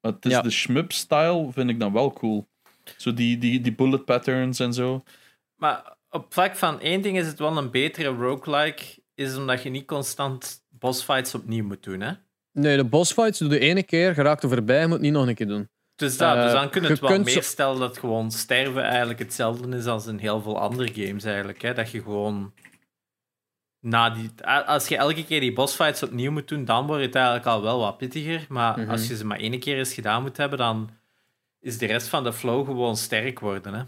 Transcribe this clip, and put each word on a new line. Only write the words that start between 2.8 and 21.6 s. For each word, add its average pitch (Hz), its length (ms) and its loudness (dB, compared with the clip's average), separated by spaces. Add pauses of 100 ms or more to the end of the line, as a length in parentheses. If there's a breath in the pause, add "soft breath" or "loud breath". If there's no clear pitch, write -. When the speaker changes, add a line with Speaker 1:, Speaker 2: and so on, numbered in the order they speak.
Speaker 1:
Zo 120 180 -2
die, 120 240 2
die, 123 220 2
die 120 140 0
bullet 135 300 2
patterns 127 560 0
en 123 120 0
zo. 127 300 -2 (540 soft breath)
Speaker 3:
Maar - 400 -4 (140)
op - 220 -10
vlak 190 240 2
van 156 240 0
één 185 220 0
ding 196 160 0
is 165 80 0
het 151 120 -8
wel 160 180 0
een 135 140 -2
betere 143 380 0
roguelike, 139 760 -2 (320)
is 135 220 -6
omdat 127 260 -2
je 139 80 -8
niet 135 160 -8
constant 135 840 -6
bossfights 127 680 -2
opnieuw 113 300 -4
moet 98 180 -8
doen, 95 180 -8
hè? 120 120 -4 (400)
Speaker 2:
Nee, 143 240 4
de 135 80 4
bossfights 175 540 4
doe 151 100 0
je 147 100 4
de 117 60 4
ene 180 180 4
keer, 175 320 2
geraakt 147 280 4
er 139 60 0
voorbij, 123 380 4
moet 165 140 2
niet 147 120 2
nog 139 140 4
een 120 80 2
keer 110 140 -2
doen. 104 200 -6 (260)
Speaker 3:
Dus 131 220 -2
dat, 160 200 6
dus 120 80 4
Speaker 2:
Eh, 120 80 6
Speaker 3:
dan 139 180 4
kun 190 100 0
je 165 60 0
Speaker 2:
je 151 60 6
Speaker 3:
het 147 100 2
wel 135 80 4
Speaker 2:
kunt 147 140 6
Speaker 3:
meer 127 100 4
Speaker 2:
zo- 139 60 4
Speaker 3:
stellen 135 400 0
dat 123 180 -4
gewoon 113 320 -2
sterven 127 520 0
eigenlijk 117 360 2
hetzelfde 120 580 -2
is 117 100 -4
als 113 200 -2
in 107 120 -6
heel 107 240 -2
veel 104 180 -4
andere 110 460 -2
games 101 180 -6
eigenlijk, 101 380 -6